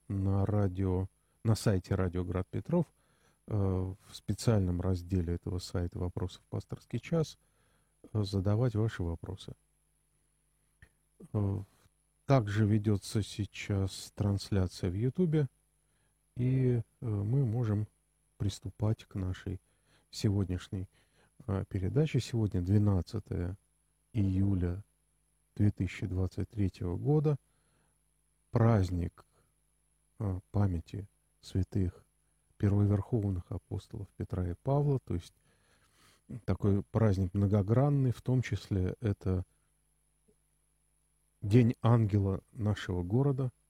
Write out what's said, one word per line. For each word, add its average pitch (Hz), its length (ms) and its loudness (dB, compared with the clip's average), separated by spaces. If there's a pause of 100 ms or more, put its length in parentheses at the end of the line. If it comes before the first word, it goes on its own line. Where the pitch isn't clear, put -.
на 98 380 0
радио, 95 600 0 (360)
на 113 120 4
сайте 98 380 0
Радио 90 300 0
Град 92 240 -4
Петров, 156 380 -2 (600)
э, 110 60 -6
в 95 600 -2
специальном 98 640 0
разделе 87 540 0
этого 87 240 -6
сайта 87 400 -6
«Вопросы 90 420 -6
в - 60 -20
пасторский - 540 -10
час», - 380 -4 (720)
э, 107 100 0
задавать 104 520 0
ваши 107 280 0
вопросы. 85 500 -8 (1800)
Э, 101 300 0 (640)
также 110 400 4
ведётся 104 560 2
сейчас - 920 -6
трансляция 101 760 0
в 87 40 -6
Ютубе, 147 540 0 (840)
и, 127 480 2 (180)
э, - 60 -8
мы 110 400 0
можем 107 400 0 (500)
приступать - 680 -2
к - 100 -20
нашей 95 440 -6 (520)
сегодняшней, 95 800 -2 (580)
э, 98 240 -2
передаче. 110 500 0
Сегодня 107 400 -2
двенадцатое 95 960 0 (560)
июля 95 720 0 (720)
две 104 160 4
тысячи 98 360 -4
двадцать 92 440 -4
третьего 92 480 -4
года, 147 400 0 (1120)
праздник, 92 760 2 (920)
э, 95 220 -2 (100)
памяти 98 580 0 (320)
святых 92 640 -2 (540)
первоверховных 101 920 2
апостолов 101 560 -10 (120)
Петра 92 320 -4
и 85 120 -4
Павла, 139 360 0
то - 160 -6
есть - 180 -6 (1120)
такой 98 380 0
праздник 95 500 2
многогранный, 113 800 2
в - 80 -8
том 127 220 0
числе 92 580 -2
это 95 420 -2 (2000)
День 117 380 6
ангела 104 600 4 (100)
нашего 98 520 -2
города. 131 480 0 (180)